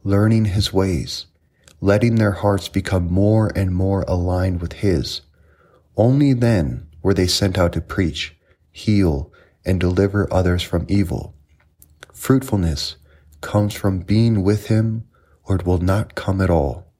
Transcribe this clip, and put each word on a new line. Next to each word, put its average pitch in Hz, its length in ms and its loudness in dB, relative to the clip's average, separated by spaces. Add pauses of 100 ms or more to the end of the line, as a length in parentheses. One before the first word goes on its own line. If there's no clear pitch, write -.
learning 110 400 2
his 101 280 -2
ways, 95 540 -2 (540)
letting 104 340 2
their 110 160 4
hearts 98 380 -2
become 87 440 -2
more 104 440 2
and 92 180 0
more 95 320 0
aligned 90 540 0
with 82 140 -8
his. - 480 -2 (760)
Only 135 360 4
then 104 540 0 (160)
were 98 100 2
they 92 140 2
sent 90 320 -2
out 87 140 2
to 87 80 -4
preach, - 560 -6 (340)
heal, 87 640 0 (320)
and 92 160 0
deliver 98 520 0
others 90 300 2
from - 260 -4
evil. 95 460 -2 (800)
Fruitfulness 98 840 0 (440)
comes 104 340 0
from 95 260 -2
being 107 440 0
with 104 240 0
him, 110 360 0 (380)
or 98 140 -2
it 90 100 -4
will 90 120 0
not 95 360 -2
come 95 260 -4
at 92 100 2
all. 73 500 -2